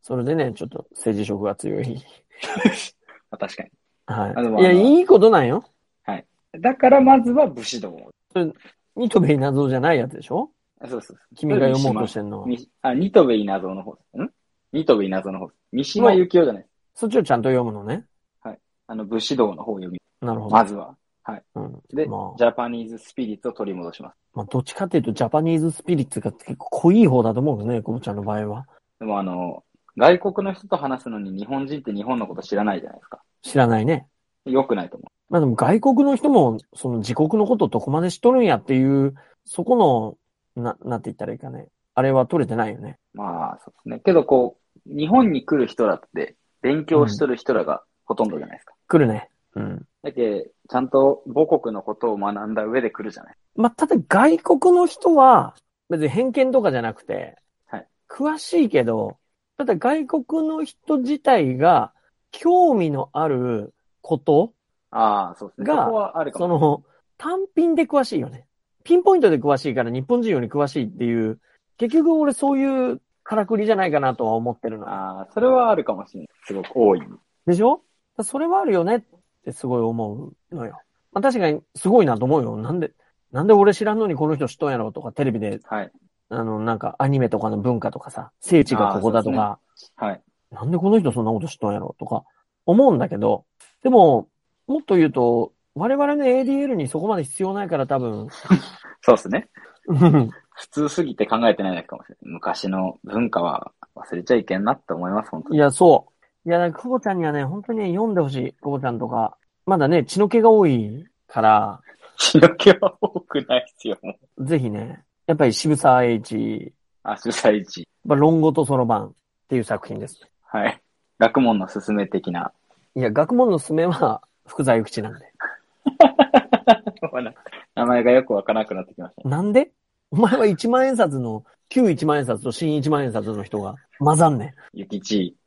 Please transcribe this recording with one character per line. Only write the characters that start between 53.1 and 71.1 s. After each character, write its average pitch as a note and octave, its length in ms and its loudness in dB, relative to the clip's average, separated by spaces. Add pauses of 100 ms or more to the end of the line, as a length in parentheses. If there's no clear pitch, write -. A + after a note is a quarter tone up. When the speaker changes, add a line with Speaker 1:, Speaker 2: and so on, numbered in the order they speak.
Speaker 2:
じ - 100 -18
ゃ - 20 -20
な - 100 -20
い。 - 40 -20 (200)
Speaker 1:
ま A#3 120 2
あ、 - 20 2
た - 160 -4
だ D#4+ 100 0 (120)
外 D4 300 4
国 F4 340 4
の F4 140 4
人 E4+ 280 0
は、 C4 400 6 (340)
別 E3 140 -2
に D3+ 60 0
偏 A3+ 240 -2
見 C4 200 2
と B3+ 100 4
か G3 80 2
じ C3 80 -2
ゃ A#2+ 40 -4
な A2+ 120 -4
く - 100 -20
て、 - 320 -10 (300)
Speaker 2:
は - 120 -14
い。 - 80 -18 (220)
Speaker 1:
詳 D4+ 300 -4
し - 140 -12 (120)
い A3 40 0
け C3 160 2
ど、 G#2+ 320 -4 (420)
た C#4+ 60 -4
だ A#3+ 120 0
外 C#4 300 -2
国 D#4 420 -4
の D#4 160 -6
人 - 340 -6
自 C4+ 200 -4
体 E3 380 2
が C#3+ 360 2 (380)
興 F4 440 2
味 F3 160 0
の C#3 220 -6
あ D#3 160 -2
る B2 460 -4 (260)
こ D#3 180 -4
と D#3+ 360 2 (380)
Speaker 2:
あ G#2 400 0
あ、 - 60 -20
そ G#2 80 -14
う - 40 -16
で - 60 -20
す - 40 -14
ね。 G2+ 60 -6
Speaker 1:
が、 - 180 0
Speaker 2:
そ A3+ 60 0
こ A3+ 60 -2
は G3 220 -4
あ D#3+ 60 -2
る C#3+ 80 -8
か - 80 -14
も。 F3 40 0
Speaker 1:
そ F3 40 -2
の、 D3+ 340 2 (360)
単 F4+ 220 -6 (140)
品 E4 200 2
で D#4+ 100 0
詳 C#4 180 0
し A#3 140 -6
い D3 40 -2
よ A#2+ 80 -8
ね。 - 180 -20 (360)
ピ E4+ 140 2
ン F4+ 60 4
ポ G4 120 4
イ F4+ 40 4
ン D4 40 2
ト G#3 80 6
で D3+ 80 2
詳 C#3+ 180 2
し C3+ 140 -4
い A#2 40 -4
か B2 100 0
ら A#2 60 -4
日 C3 160 -4
本 A#3+ 160 0
人 A3 100 0
よ C#3 80 0
り A#2 80 -4
詳 C#3+ 180 -2
し C#3 160 -4
い - 40 -2
っ - 20 -8
て A#2 160 -8
い A#2 240 0